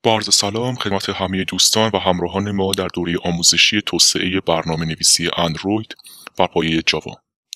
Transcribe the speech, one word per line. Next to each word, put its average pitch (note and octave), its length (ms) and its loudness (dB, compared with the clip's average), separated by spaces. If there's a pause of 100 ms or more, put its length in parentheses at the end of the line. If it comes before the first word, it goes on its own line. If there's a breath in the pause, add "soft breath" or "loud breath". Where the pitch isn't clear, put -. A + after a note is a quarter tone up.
با A2+ 120 4
عرض G#2 200 0
سلام A2+ 400 0
خدمت G2 340 -4
همه F#2+ 360 -2
دوستان A2 500 2
و F#2+ 40 2
همراهان F#2 520 0
ما G2 220 0
در F#2 220 -2
دوره E2+ 300 -2
آموزشی F2 580 2
توسعه F#2 580 0
برنامه D#2+ 440 0
نویسی E2 520 0
اندروید F#2 600 -2 (420 loud breath)
بر F#2 80 4
پایه D#2+ 400 0
جاوا. - 280 -4 (420)